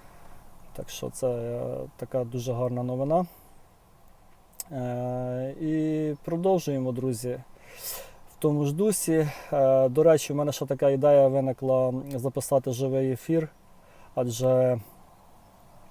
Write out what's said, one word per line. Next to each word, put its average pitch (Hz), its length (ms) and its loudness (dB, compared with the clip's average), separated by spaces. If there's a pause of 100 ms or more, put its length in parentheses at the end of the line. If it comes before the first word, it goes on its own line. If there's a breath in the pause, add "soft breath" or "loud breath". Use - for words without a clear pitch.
(760 loud breath)
Так - 140 -12
що - 200 -10
це, - 180 -4
е, 120 500 -6 (180)
така 127 280 -6
дуже 123 300 -6
гарна 123 300 -2
новина. 139 420 0 (1500 loud breath)
Е, 127 920 -6
і 156 540 -2 (100)
продовжуємо, 165 680 -2
друзі, 123 480 -6 (920 loud breath)
в - 100 -20
тому 147 260 2
ж 143 100 -2
дусі. 165 520 0 (260 loud breath)
Е, 135 360 6
до 151 140 4
речі, 156 300 4
в - 20 -2
мене 147 160 0
ще 139 140 -6
така 139 240 2
ідея 139 380 6
виникла 131 680 0 (220)
записати 131 560 -2
живий 131 400 0
ефір, 160 380 -2 (680 loud breath)
адже 127 640 2 (1120 loud breath)